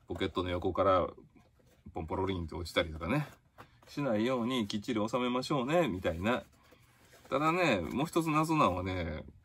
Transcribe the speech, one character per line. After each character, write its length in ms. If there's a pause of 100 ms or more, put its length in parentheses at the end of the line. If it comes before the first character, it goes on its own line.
ポ 80
ケ 120
ッ 20
ト 120
の 100
横 200
か 140
ら 200 (880)
ポ 60
ン 80
ポ 80
ロ 100
リ 140
ン 60
っ 20
て 80
落 80
ち 100
た 80
り 120
と 60
か 100
ね、 180 (600)
し 120
な 140
い 100
よ 180
う 40
に 220
き 80
っ 20
ち 140
り 120
収 120
め 120
ま 140
し 80
ょ 120
う 20
ね、 240
み 100
た 140
い 80
な。 220 (840)
た 100
だ 120
ね、 300
も 220
う 20
一 180
つ 60
謎 260
な 100
の 120
は 60
ね、 420 (200)